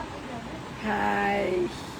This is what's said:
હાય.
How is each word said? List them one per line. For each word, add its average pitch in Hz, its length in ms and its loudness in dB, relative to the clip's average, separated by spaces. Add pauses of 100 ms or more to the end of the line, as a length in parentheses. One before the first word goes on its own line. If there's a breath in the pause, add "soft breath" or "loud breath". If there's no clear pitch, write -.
(840)
હાય. 202 840 4 (320)